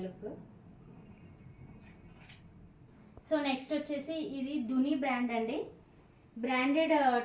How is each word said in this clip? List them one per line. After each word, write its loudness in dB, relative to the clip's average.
లుక్. -10
So, 2
నెక్స్ట్ -2
వచ్చేసి -4
ఇది -4
దుని 4
బ్రాండ్ 0
అండి. 0
బ్రాండెడ్, 4
ఆ, 6